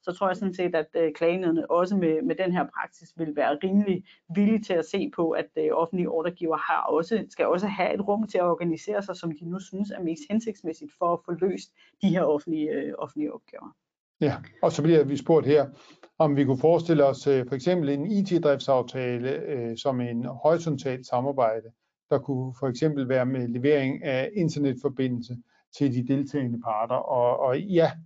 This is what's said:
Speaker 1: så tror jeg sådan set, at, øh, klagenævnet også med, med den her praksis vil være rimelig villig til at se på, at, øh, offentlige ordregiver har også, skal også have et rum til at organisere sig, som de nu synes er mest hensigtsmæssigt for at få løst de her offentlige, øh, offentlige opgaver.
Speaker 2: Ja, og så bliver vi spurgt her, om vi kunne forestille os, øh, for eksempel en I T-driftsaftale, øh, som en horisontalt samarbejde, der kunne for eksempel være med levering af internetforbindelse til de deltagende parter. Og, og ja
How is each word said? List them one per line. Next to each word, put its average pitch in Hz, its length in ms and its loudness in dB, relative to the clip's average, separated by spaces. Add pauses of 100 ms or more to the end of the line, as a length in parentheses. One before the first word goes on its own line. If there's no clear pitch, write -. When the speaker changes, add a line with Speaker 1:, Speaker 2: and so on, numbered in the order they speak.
Speaker 1:
så 175 120 -8
tror 196 140 -2
jeg 185 100 0
sådan 190 160 -4
set, 180 220 -2
at, 156 200 0
øh, 160 180 2
klagenævnet 170 540 0
også 185 300 2
med, 160 240 2
med 165 140 -2
den 185 160 -2
her 175 140 0 (140)
praksis - 380 -12
vil 156 180 -6
være 143 280 0
rimelig 190 400 2 (320)
villig 214 300 2
til 190 80 -2
at 160 120 2
se - 300 -4
på, 165 160 0
at, - 160 -2 (100)
øh, 156 140 0
offentlige 170 380 0
ordregiver 165 480 -2
har 160 240 -2
også, 170 480 0
skal 151 180 -2
også 180 200 0
have 185 260 -2
et 202 140 -4
rum 214 200 0
til - 100 -4
at 175 60 2
organisere 175 600 -2
sig, 185 120 -8
som 170 160 -6
de 170 180 -12
nu 185 100 -8
synes 196 320 -8
er 180 120 -8
mest 160 260 -4
hensigtsmæssigt 208 540 -6 (160)
for 175 140 0
at 170 120 -2
få 175 60 -8
løst 180 380 -2 (320)
de 196 80 2
her 170 140 4
offentlige, 151 480 0
øh, 139 260 -4
offentlige - 360 -6
opgaver. - 420 -18 (460)
Speaker 2:
Ja, 143 140 2 (260)
og 170 100 4
så 160 120 -2
bliver 160 200 8
vi 135 140 0
spurgt 151 280 4
her, 143 200 6 (540)
om 147 160 4
vi 139 100 4
kunne 131 120 2
forestille 160 480 4
os, 135 220 0
øh, 131 200 2
for 139 80 -4
eksempel 156 340 0
en 143 220 -2
I 202 120 2
T-driftsaftale, 131 1080 0
øh, 123 460 -4
som 127 240 -2
en 120 240 -2
horisontalt 139 840 0
samarbejde, 123 600 0 (420)
der 139 100 2
kunne 131 400 -4
for 135 80 -2
eksempel 135 420 0
være 127 160 2
med 127 220 -2
levering 135 560 0
af 131 300 -2
internetforbindelse 135 1040 -2 (400)
til 139 160 2
de 123 140 -2
deltagende 135 540 -2
parter. 117 340 -2
Og, 123 440 0
og 135 200 0
ja 170 320 2 (140)